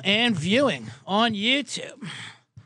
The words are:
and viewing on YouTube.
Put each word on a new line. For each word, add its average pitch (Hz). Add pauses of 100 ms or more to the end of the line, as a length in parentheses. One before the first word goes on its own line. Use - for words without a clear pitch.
and 214
viewing 170 (160)
on 220
YouTube. 240 (580)